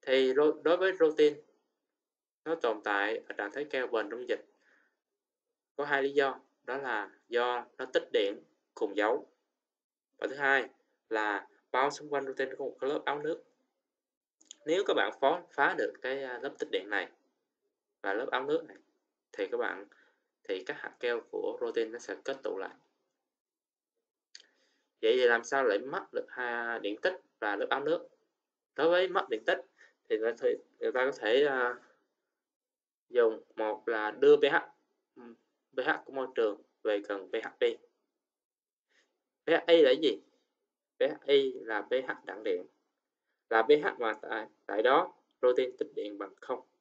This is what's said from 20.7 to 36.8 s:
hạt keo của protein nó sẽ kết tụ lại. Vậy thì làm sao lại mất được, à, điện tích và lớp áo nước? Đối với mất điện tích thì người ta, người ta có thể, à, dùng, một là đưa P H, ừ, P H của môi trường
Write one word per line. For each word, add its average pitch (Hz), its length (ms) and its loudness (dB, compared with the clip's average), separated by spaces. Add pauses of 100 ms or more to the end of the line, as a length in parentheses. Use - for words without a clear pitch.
hạt - 200 -12
keo 120 220 -4 (100)
của 104 260 -6
protein 113 340 -4
nó 120 80 -12
sẽ 98 160 -10 (100)
kết 127 180 -6
tụ 95 140 -6
lại. 92 180 -10 (2250)
Vậy 113 160 4
thì 127 100 4
làm 117 160 4
sao 139 200 0
lại 107 160 2
mất 143 340 -8
được, - 140 -4
à, 120 540 -6
điện 104 200 -6
tích - 200 -2 (180)
và 104 160 -2
lớp 110 140 -4
áo 135 140 -2
nước? 160 240 -2 (680)
Đối 156 140 4
với 180 180 4
mất 180 220 -2
điện 110 160 -4
tích 185 140 0 (500)
thì 113 80 0
người 113 200 0
ta, 131 100 -2 (320)
người 113 120 -2
ta 127 140 0
có 131 60 0
thể, 117 340 2
à, 127 300 0 (1300)
dùng, 113 340 2 (120)
một 107 320 -4
là 107 240 -4
đưa 143 260 6
P - 40 0
H, 147 140 2 (600)
ừ, 127 80 -20 (520)
P - 100 -4
H 151 40 0 (160)
của 127 80 -16
môi 131 220 -6
trường 110 260 0 (220)